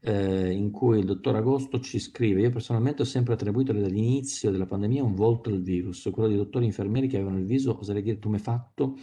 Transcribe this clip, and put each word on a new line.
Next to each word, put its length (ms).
eh, 500
in 200
cui 280
il 60
dottor 320
Agosto 440
ci 180
scrive: 440
"Io 80
personalmente 520
ho 20
sempre 300
attribuito 380
dall'inizio 800
della 160
pandemia 360
un 120
volto 360
al 120
virus, 500
quello 160
di 80
dottori 280
e 40
infermieri 400
che 80
avevano 220
il 80
viso, 320
oserei 240
dire, 160
tumefatto 840